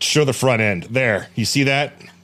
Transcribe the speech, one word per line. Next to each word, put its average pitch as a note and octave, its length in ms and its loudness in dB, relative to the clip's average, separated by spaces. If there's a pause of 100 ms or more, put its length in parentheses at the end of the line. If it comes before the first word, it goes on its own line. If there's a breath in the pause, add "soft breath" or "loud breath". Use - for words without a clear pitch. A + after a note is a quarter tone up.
show D3+ 240 2
the C3+ 80 0
front A#2+ 300 2
end. G2 220 0
There. A#2 500 -2
You A2+ 100 -2
see C#3 200 0
that? C#3 280 0 (320)